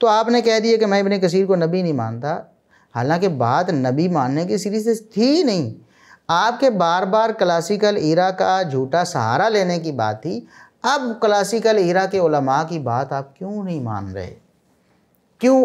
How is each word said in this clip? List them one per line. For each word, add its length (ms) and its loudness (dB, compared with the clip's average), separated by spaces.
तो 60 2
आपने 360 2
कह 180 2
दिया 160 2
कि 100 2
मैं 140 2
इब्ने 180 0
कसीर 280 2
को 100 2
नबी 260 0
नहीं 100 -2
मानता, 600 -6
हालांकि 340 0
बात 420 0
नबी 380 0
मानने 380 -2
की 120 -2
सीरीज 260 -4
से 100 2
थी 100 2
ही 180 2
नहीं। 300 -2
आपके 400 2
बार 340 0
बार 280 2
क्लासिकल 640 0
इरा 340 2
का 320 0
झूठा 420 -2
सहारा 440 0
लेने 300 0
की 140 -6
बात 240 -2
थी। 300 -10
अब 380 -2
क्लासिकल 560 2
इरा 280 2
के 120 -2
उलमा 460 2
की 140 -8
बात 340 -4
आप 260 -8
क्यों 260 -10
नहीं 160 -6
मान 320 -8
रहे? 200 -10
क्यों 240 6